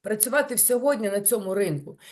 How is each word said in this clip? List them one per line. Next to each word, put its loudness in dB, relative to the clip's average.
працювати 0
сьогодні 2
на -2
цьому 0
ринку. -2